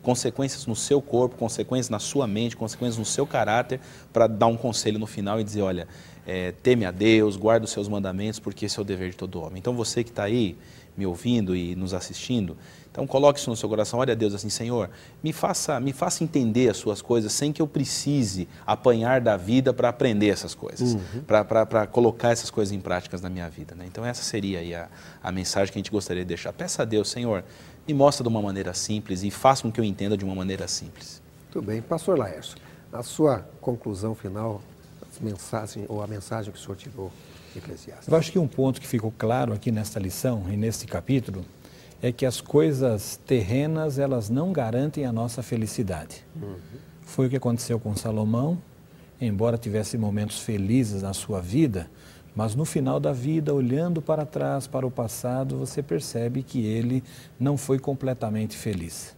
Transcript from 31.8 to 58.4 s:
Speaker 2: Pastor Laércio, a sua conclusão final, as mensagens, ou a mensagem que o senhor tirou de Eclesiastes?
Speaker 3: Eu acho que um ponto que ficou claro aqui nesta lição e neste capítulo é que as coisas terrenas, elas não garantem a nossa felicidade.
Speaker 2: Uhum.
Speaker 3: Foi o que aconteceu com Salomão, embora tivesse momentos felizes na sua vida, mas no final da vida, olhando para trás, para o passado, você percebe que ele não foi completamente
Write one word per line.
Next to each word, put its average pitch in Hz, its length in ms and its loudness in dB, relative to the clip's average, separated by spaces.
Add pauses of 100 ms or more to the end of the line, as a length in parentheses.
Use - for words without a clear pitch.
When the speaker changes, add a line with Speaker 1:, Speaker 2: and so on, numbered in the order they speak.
Speaker 2:
Pastor 165 360 0
Laércio, 90 380 -4 (340)
a 117 120 -8
sua 131 440 2 (140)
conclusão 110 540 -4
final, 104 480 -6 (500)
as - 80 -20
mensagens, 107 720 -6
ou 104 120 -4
a 101 40 -6
mensagem 104 440 -8
que - 80 -18
o - 40 -18
senhor 98 140 -10
tirou 95 360 -12 (400)
de - 60 -14
Eclesiastes? - 500 -14
Speaker 3:
Eu 147 80 6
acho 160 160 2
que 190 60 2
um 151 100 2
ponto 131 320 2
que - 60 -14
ficou 110 300 -2
claro 117 360 0
aqui 104 180 -2
nesta 107 300 -2
lição 98 500 -2
e 101 60 -2
neste 107 300 -2
capítulo 98 580 -2 (580)
é 123 100 0
que 131 140 0
as - 160 -2
coisas 131 840 2
terrenas, 139 720 2
elas 127 300 0
não 151 240 0
garantem 135 540 0
a 120 60 -2
nossa 117 300 -2
felicidade. 107 800 -4 (180)
Speaker 2:
Uhum. 101 160 -10 (440)
Speaker 3:
Foi - 260 0
o 123 40 2
que 135 60 0
aconteceu 117 440 0
com 104 160 -4
Salomão, 113 640 0 (600)
embora 113 380 0
tivesse 107 400 -2
momentos 104 440 -2
felizes 104 600 0
na 98 140 -4
sua 98 260 -4
vida, 98 480 0 (460)
mas 110 200 -2
no 156 120 0
final 139 340 0
da 147 140 0
vida, 147 400 0
olhando 147 480 0
para 151 240 0
trás, 139 400 -4
para 127 200 -2
o 120 40 0
passado, 127 680 -4
você 135 260 -4
percebe 131 600 -2
que 123 240 -2
ele 120 360 0 (380)
não 139 160 2
foi 135 220 2
completamente 120 760 -2